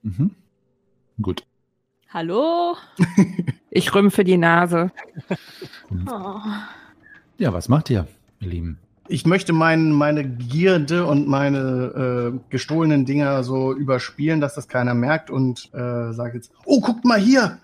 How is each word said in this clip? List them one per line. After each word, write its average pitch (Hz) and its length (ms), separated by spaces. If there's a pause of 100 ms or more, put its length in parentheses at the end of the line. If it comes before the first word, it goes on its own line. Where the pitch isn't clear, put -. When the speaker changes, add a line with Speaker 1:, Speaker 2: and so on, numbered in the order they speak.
Speaker 1:
Mhm. 110 280 (880)
Gut. 113 220 (680)
Speaker 2:
Hallo? 311 640 (220)
Speaker 1:
<laughs> 175 180 (540)
Speaker 3:
Ich - 240
rümpfe 202 300
die 180 140
Nase. 170 540 (960)
Speaker 1:
Und 90 220
Speaker 2:
Oh. 196 280 (1000)
Speaker 1:
ja, 143 160
was 87 160
macht 147 220
ihr? 98 160 (320)
Ihr 95 100
Lieben. 85 300 (300)
Speaker 4:
Ich - 160
möchte 180 280
mein, 160 380
meine 147 360
Gierde 156 760
und 143 220
meine, 131 1080
äh, 127 40 (100)
gestohlenen 151 560
Dinger 139 380
so 131 300
überspielen, 143 680
dass 143 140
das 143 120
keiner 123 260
merkt 139 360
und, 131 440
äh, 120 380
sag 117 220
jetzt, 120 180 (140)
"Oh, 269 160
guckt 233 240
mal 233 140
hier! 233 440